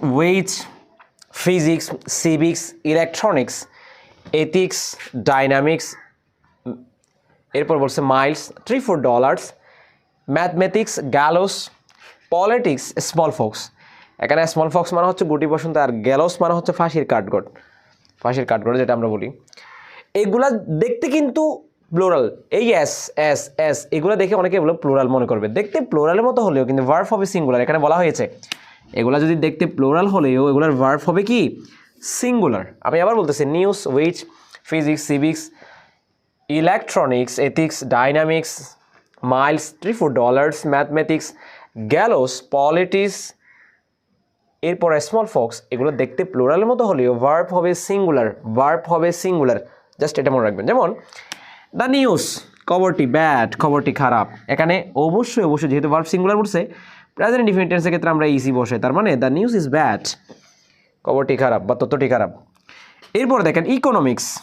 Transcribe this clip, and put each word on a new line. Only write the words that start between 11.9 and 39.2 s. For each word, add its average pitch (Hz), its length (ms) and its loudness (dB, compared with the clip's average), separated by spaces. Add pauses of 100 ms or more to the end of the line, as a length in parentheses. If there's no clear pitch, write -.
পলিটিক্স, 196 520 0 (220)
স্মল 156 320 0
ফক্স। 110 200 -4 (640)
এখানে 156 180 2 (120)
স্মল 160 220 0
ফক্স 170 220 0
মানে 175 120 2
হচ্ছে 185 220 -2
গুটি 151 220 0
বসন্ত, 156 220 -4 (100)
আর 123 60 -2 (160)
গ্যালোস 156 340 2
মানে 170 160 2
হচ্ছে 170 220 -2
ফাঁসির 156 320 0
কাঠগড়, 104 340 0 (760)
ফাঁসির 127 300 -2
কাঠগড় 113 300 0
যেটা 123 160 2
আমরা 113 160 -2
বলি। 107 140 -6 (960)
এগুলা 226 260 2 (360)
দেখতে 240 220 -2 (100)
কিন্তু 311 280 2 (520)
প্লুরাল, 170 300 4 (340)
এই 233 80 2 (160)
এস, 139 100 -2 (360)
এস, 139 120 0 (260)
এস, 143 100 0 (200)
এগুলা 185 240 0
দেখে 190 200 0
অনেকে 180 180 0
এগুলো 160 140 2 (100)
প্লুরাল 135 320 2
মনে 127 160 2
করবে, 107 160 -2 (100)
দেখতে 208 200 -4 (140)
প্লুরালের 165 360 2
মতো 254 200 2
হলেও 135 220 2
কিন্তু 135 220 0
ভার্ব 180 220 2
হবে 196 200 0
সিঙ্গুলার। 127 320 0
এখানে 151 200 0
বলা 160 160 4
হয়েছে 143 240 0 (760)
এগুলা 123 240 2
যদি 165 120 2 (100)
দেখতে 160 200 0 (120)
প্লুরাল 151 380 2
হলেও 135 360 2
এগুলার 147 300 2
ভার্ব 135 280 2
হবে 175 200 2
কি? 240 120 2 (800)
সিঙ্গুলার। 180 460 0 (220)
আমি 143 160 2
আবার 226 160 2
বলতেছি, 147 240 -2 (120)
নিউজ, 196 240 0 (140)
ওয়েজ, 160 220 2 (540)
ফিজিক্স, 151 400 0
সিভিক্স, 151 320 0 (1160)
ইলেকট্রনিক্স, 165 760 0 (140)
এথিক্স, 156 280 -2 (200)
ডাইনামিক্স, 156 560 0 (840)